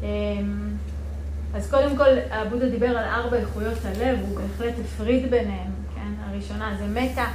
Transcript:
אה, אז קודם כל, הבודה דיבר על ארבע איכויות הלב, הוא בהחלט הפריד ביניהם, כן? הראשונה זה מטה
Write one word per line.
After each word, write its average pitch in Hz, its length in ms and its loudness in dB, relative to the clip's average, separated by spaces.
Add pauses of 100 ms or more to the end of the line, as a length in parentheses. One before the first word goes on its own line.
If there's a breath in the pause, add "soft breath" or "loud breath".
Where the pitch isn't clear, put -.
אה, 208 40 -4 (1500)
אז - 180 -4
קודם 277 260 4
כל, 269 200 8 (140)
הבודה 220 380 0
דיבר 240 280 2
על 220 80 0
ארבע 240 320 0
איכויות 220 480 -2
הלב, 220 360 2
הוא 196 180 -4
בהחלט 233 340 -2 (120)
הפריד 247 460 2
ביניהם, 196 400 0 (240)
כן? 208 160 -6 (140)
הראשונה 202 540 -4
זה 202 80 -4
מטה 247 480 0